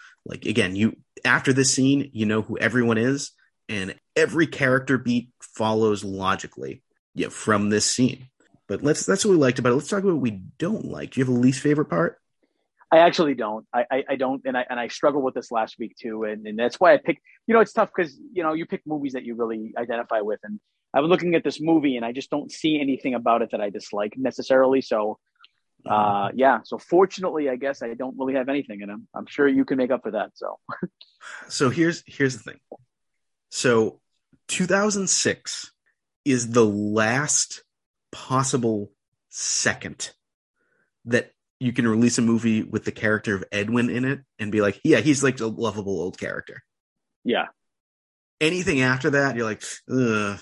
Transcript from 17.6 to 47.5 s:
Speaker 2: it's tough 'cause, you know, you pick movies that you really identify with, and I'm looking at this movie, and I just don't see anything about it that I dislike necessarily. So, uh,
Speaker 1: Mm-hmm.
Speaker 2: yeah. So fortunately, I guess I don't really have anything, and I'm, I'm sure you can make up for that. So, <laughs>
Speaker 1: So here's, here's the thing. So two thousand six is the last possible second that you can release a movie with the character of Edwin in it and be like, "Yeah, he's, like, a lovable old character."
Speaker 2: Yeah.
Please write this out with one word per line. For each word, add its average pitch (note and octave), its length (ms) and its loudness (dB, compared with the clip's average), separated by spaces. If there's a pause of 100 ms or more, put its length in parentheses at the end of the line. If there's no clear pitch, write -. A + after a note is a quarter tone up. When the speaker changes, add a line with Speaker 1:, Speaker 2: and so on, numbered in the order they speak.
Speaker 2:
it's G#3 120 2
tough A3+ 200 0
'cause, D#3 240 -4 (160)
you F3 120 -4
know, D#3 80 0
you D#3+ 120 -4
pick - 220 -8
movies C#3+ 280 -6
that B2+ 100 -8
you A#2 100 -8
really A2 420 -6
identify A#2 440 -4
with, G#2 240 -4
and G#2+ 160 -12 (340)
I'm C#3 120 2
looking E3+ 280 2
at E3 80 2
this D3 180 -4
movie, D3+ 360 2
and A#2 100 -6
I A#2+ 60 -4
just C3 180 -10
don't D3 200 -6
see D#3 300 -2
anything C3+ 340 -2
about A#2 280 2
it A2 80 -4
that G#2+ 100 -4
I G#2 100 -4
dislike G#2 460 -6
necessarily. C3 680 2
So, G#2+ 360 -4 (640)
uh, G#2 440 2
Speaker 1:
Mm-hmm. - 100 -6
Speaker 2:
yeah. B2+ 240 4
So - 160 -10
fortunately, E3+ 720 0
I B2+ 80 -2
guess C#3 260 -6
I A#2 120 -8
don't B2+ 220 -10
really C3 180 -4
have B2+ 140 -2
anything, C3 340 -6
and G2+ 100 -10
I'm, A2+ 200 -16
I'm - 140 -12
sure C#3+ 220 2
you C3+ 160 4
can C3+ 140 -2
make B2 120 0
up A#2+ 140 -2
for G#2+ 80 -6
that. G2+ 220 -4
So, - 260 -12 (100)
<laughs> - 180 -8 (600)
Speaker 1:
So C3 220 0
here's, E3 360 0
here's C3 300 -2
the - 80 -20
thing. - 160 -18 (880)
So A2+ 500 2 (460)
two - 200 -2
thousand G3 440 0
six - 600 -4 (520)
is B2 260 0
the A#2 140 6
last G#2+ 1000 0 (480)
possible A#2+ 800 -2 (360)
second - 840 -6 (920)
that A#2 260 -2 (260)
you B2+ 140 -2
can A#2+ 160 0
release A#2 300 2
a B2 40 2
movie A2+ 400 2
with - 220 -6
the G#2 80 -6
character G#2+ 420 -2
of F#2 160 -4
Edwin A2 380 0
in A#2+ 160 -2
it C3+ 160 -4 (180)
and G#2 140 -6
be G#2+ 80 2
like, G2+ 240 0
"Yeah, D3 140 6
he's, C3+ 260 2
like, C3 160 0
a A2+ 60 -4
lovable G2+ 520 -4
old F2+ 200 -6
character." - 440 -10 (640)
Speaker 2:
Yeah. G#2 220 0 (960)